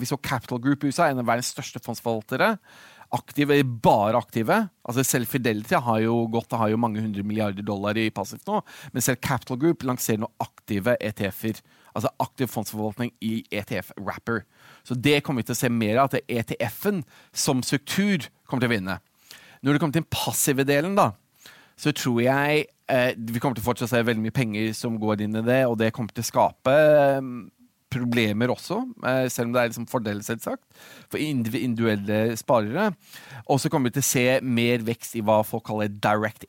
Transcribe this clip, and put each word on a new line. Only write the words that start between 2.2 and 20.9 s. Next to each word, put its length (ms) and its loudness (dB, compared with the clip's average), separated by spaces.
Aktive, 480 2
bare 560 2
aktive. 500 0
Altså 220 0
selv 240 0
Fidelity 480 0
har 240 2
jo 240 2
gått, 320 -2
har 100 2
jo 80 2
mange 240 0
hundre 220 -4
milliarder 400 -2
dollar 340 -2
i 140 2
passivt 380 -8
nå, 120 0
men 120 -2
selv 180 0
Capital 340 -2
Group 300 0
lanserer 320 -2
nå 100 -4
aktive 580 -2
E 120 -4
T 180 -4
F-er, 300 -6
altså 160 -2
aktiv 320 -4
fondsforvaltning 600 -6
i 260 -4
E 120 -4
T 160 -6
F-wrapper. 640 -6
Så 140 -6
det 260 4
kommer 160 -2
vi 80 -4
til 80 -2
å 60 -4
se 100 2
mer 300 2
av, 100 2
at 160 -2
E 140 -2
T 180 -6
F-en 440 -2
som 300 0
struktur 640 0
kommer 160 0
til 80 2
å 40 2
vinne. 220 -4
Når 100 2
det 80 4
kommer 160 0
til 60 0
den 100 -8
passive 560 0
delen 300 2